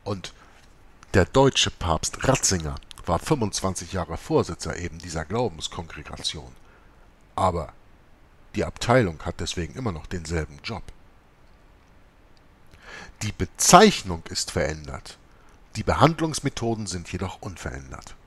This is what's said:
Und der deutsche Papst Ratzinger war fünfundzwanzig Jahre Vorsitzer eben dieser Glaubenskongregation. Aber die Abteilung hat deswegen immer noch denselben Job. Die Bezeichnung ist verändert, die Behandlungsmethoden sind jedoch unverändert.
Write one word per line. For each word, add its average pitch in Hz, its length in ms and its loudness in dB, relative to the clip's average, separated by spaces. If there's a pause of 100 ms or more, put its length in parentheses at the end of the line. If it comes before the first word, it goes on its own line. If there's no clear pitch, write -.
Und 98 300 -8 (800)
der 92 100 8
deutsche 135 480 4
Papst - 560 -2
Ratzinger 82 480 0 (300)
war 127 120 2
fünfundzwanzig 98 720 -2
Jahre 85 240 -4
Vorsitzer 90 600 -2
eben 85 220 -8
dieser 82 260 -6
Glaubenskongregation. 80 1300 -6 (840)
Aber 85 380 0 (840)
die 104 100 0
Abteilung 113 600 2
hat - 160 -6
deswegen 82 340 -6
immer 117 180 -4
noch 78 140 -10
denselben 80 580 -4
Job. - 180 -8 (2500)
Die 107 100 -2
Bezeichnung 95 960 8
ist - 220 -6
verändert, 78 680 -4 (580)
die 110 60 -4
Behandlungsmethoden 117 1040 2
sind 90 260 -8
jedoch 95 300 -6
unverändert. 69 760 -12 (100)